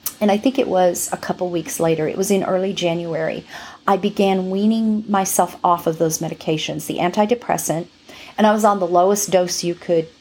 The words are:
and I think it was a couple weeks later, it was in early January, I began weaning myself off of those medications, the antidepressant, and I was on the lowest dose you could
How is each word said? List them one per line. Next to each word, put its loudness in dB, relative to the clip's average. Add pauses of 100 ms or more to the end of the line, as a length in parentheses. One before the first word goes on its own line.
(200)
and 2
I 4
think 0
it 0
was 2
a -4
couple -6
weeks -6
later, 0
it -4
was 0
in 2
early 0
January, -4 (400)
I 4
began 0
weaning 0
myself 0
off 0
of 0
those 0
medications, -4
the -6
antidepressant, 0 (500)
and 4
I 6
was 2
on 4
the 2
lowest 2
dose 0
you -2
could 0 (120)